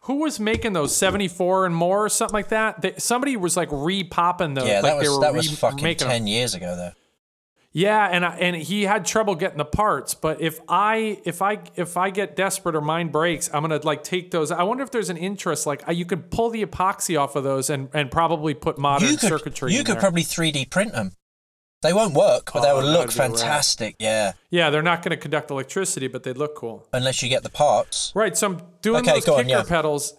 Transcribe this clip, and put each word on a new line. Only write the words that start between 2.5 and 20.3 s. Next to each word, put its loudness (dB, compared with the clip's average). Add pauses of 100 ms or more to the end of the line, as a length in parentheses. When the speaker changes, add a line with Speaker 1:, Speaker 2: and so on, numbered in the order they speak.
Speaker 1:
They, -2
somebody 0
was, 0
like, 0
re-popping 0
those. 0
Speaker 2:
Yeah, 4
Speaker 1:
Like, 0
Speaker 2:
that 4
was, 2
Speaker 1:
they 4
were 2
Speaker 2:
that 4
was -2
fucking 0
Speaker 1:
remaking -2
'em. 0
Speaker 2:
ten 0
years 0
ago, -6
though. -8 (840)
Speaker 1:
Yeah, 2
and 2
I, -4
and 0
he -4
had 0
trouble 0
getting -4
the 0
parts, 0
but -4
if -2
I, 0
if -6
I, 0 (160)
if -6
I 0
get -4
desperate -2
or 0
mine 0
breaks, 0
I'm 0
gonna, 0
like, -2
take -6
those. 0
I 0
wonder 0
if -10
there's -4
an -4
interest, -4
like, -6
uh, -2
you -2
could -6
pull 0
the -2
epoxy -2
off 0
of -2
those 0
and, -4
and 0
probably 2
put -4
modern 2
Speaker 2:
You 2
could, 2
Speaker 1:
circuitry -2
Speaker 2:
you 2
Speaker 1:
in -4
Speaker 2:
could 0
Speaker 1:
there. -2
Speaker 2:
probably 2
three -2